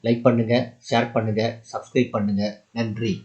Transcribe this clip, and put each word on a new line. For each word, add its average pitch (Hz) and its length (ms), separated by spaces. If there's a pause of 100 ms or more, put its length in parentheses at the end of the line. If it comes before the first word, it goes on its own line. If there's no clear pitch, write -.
லைக் 117 180
பண்ணுங்க, 117 320 (360)
ஷேர் 117 220
பண்ணுங்க, 110 300 (300)
சப்ஸ்கிரைப் 120 420
பண்ணுங்க. 101 300 (260)
நன்றி. 113 420 (120)